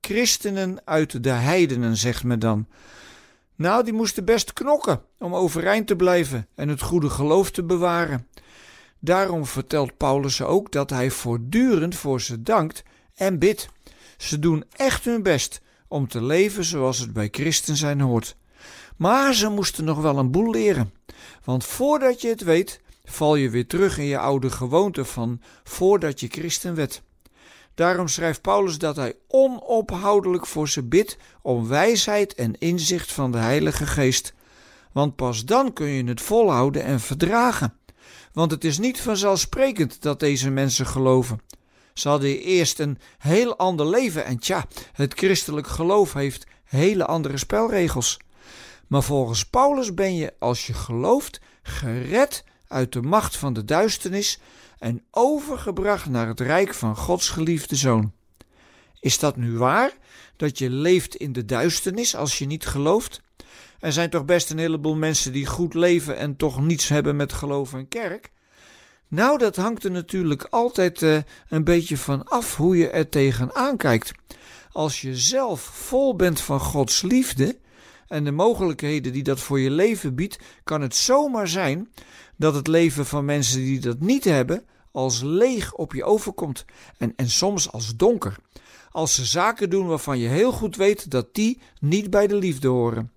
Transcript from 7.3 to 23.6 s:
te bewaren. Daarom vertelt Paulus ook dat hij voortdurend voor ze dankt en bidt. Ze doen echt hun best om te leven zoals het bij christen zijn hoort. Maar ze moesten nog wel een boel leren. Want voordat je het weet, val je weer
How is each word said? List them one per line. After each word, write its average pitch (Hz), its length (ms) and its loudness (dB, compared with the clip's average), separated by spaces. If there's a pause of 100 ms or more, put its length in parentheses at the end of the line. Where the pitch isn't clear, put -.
te 185 120 -4
bewaren. 170 640 0 (720)
Daarom 175 460 0
vertelt 135 520 -2
Paulus 139 440 0
ook 196 300 2
dat 139 180 -2
hij 127 220 0
voortdurend 170 840 0
voor 131 260 -2
ze 113 200 -8
dankt 170 420 0 (320)
en 285 240 -2
bidt. 202 300 2 (480)
Ze - 220 -4
doen 156 240 2 (120)
echt 269 300 0
hun 233 180 -2
best 170 400 0 (240)
om 139 200 -2
te 113 160 -6
leven 190 400 0
zoals 135 360 -2
het 113 140 -8
bij 107 180 -2
christen 156 440 -2
zijn 143 260 0
hoort. 120 340 0 (640)
Maar 254 360 4
ze 214 160 2
moesten 202 340 -2
nog 156 180 -2
wel 147 160 2
een 131 140 2
boel 208 180 2
leren. 202 440 0 (500)
Want 127 220 -4
voordat 262 560 2
je 233 60 -2
het 226 160 -2
weet, 170 380 2 (220)
val 151 320 2
je 135 140 2
weer 123 180 -2